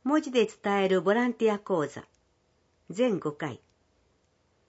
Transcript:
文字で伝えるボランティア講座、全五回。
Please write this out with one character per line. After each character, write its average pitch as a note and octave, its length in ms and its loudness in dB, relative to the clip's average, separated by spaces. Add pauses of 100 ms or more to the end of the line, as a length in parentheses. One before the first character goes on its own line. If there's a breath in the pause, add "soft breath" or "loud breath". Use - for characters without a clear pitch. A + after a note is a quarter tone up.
文 D4+ 180 2
字 C4+ 100 -10
で A3+ 160 4
伝 G3+ 360 -2
え F#3+ 40 2
る F#3 140 2
ボ F#3+ 120 2
ラ A#3+ 140 2
ン A#3+ 60 -2
テ A3+ 120 0
ィ G#3+ 80 2
ア G3+ 60 -4
講 E3+ 260 -2
座、 C#3+ 200 -12 (840)
全 G3 300 0
五 D3+ 140 -4
回。 C#3+ 260 -10 (1080)